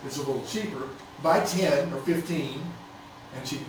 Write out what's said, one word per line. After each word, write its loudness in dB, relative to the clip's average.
It's -6
a -2
little 0
cheaper. -4
Buy 8
ten 4
or -4
fifteen. 0
And -8
she -2